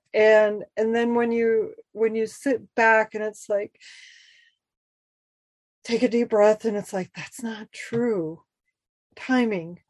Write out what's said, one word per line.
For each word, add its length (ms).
And, 500
and 200
then 200
when 160
you, 420
when 220
you 120
sit 480
back 400
and 80
it's 260
like, 300
take 200
a 60
deep 200
breath 360
and 120
it's 160
like, 220
"That's 280
not 280
true." 720
Timing, 640